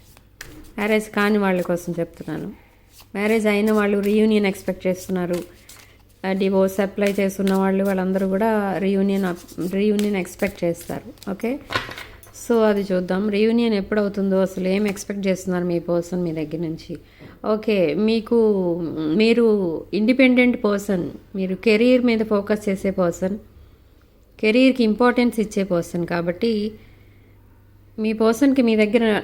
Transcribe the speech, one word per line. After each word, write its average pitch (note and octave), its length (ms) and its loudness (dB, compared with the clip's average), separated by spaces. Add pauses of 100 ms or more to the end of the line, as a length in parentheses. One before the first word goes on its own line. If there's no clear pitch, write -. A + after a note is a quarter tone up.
(760)
మ్యారేజ్ G#3+ 320 0
కాని G#3 280 2
వాళ్ళ F#3+ 240 2
కోసం F3 380 -4
చెప్తున్నాను. E3 680 -10 (480)
మ్యారేజ్ G#3+ 320 0
అయిన G#3 240 2
వాళ్ళు G#3 280 2
రీయూనియన్ G#3+ 460 2
ఎక్స్‌పెక్ట్ F#3+ 420 -4
చేస్తున్నారు. F3+ 560 -4 (840)
ఆ, F#3+ 60 -4
డివోర్స్ F#3+ 480 0
అప్లై G3+ 400 -2
చేస్తున్న G3 340 0
వాళ్ళు, F#3+ 300 2
వాళ్ళందరూ F#3+ 440 -2
కూడా G3+ 500 0
రీయూనియన్ G3 480 0
అప్-, F3 480 -6
రీయూనియన్ G#3 420 0
ఎక్స్‌పెక్ట్ F#3+ 480 -6
చేస్తారు. - 680 -6
ఓకే? A#3 280 -6 (880)
So A#3 160 4
అది G#3 180 2
చూద్దాం. F#3 480 -2
రీయూనియన్ A3+ 440 2
ఎప్పుడవుతుందో, G3 680 0
అసలు F#3 260 -2
ఏం G3+ 200 0
ఎక్స్‌పెక్ట్ G3 400 -6
చేస్తున్నారు F3+ 380 -2
మీ E3+ 140 0
పర్సన్ F3 440 -2
మీ D#3+ 100 -4
దగ్గర D#3 240 -6
నుంచి. E3 400 -8 (480)
ఓకే, G#3 480 0
మీకు, G#3+ 840 2 (360)
మీరు G#3+ 760 2
ఇండిపెండెంట్ B3 720 4
పర్సన్, G3 480 -2 (240)
మీరు F#3 200 -4
కెరీర్ A#3+ 480 4
మీద A3+ 160 2
ఫోకస్ G#3 500 -2
చేసే F#3+ 220 -2
పర్సన్, F#3 460 -2 (1000)
కెరీర్‌కి B3 440 4
ఇంపార్టెన్స్ A#3 560 2
ఇచ్చే G3 240 -2
పర్సన్ E3+ 440 -2
కాబట్టి G3+ 640 -2 (1300)
మీ A3 140 -2
పర్సన్‌కి A#3 480 2
మీ A3+ 140 4
దగ్గర G#3+ 480 2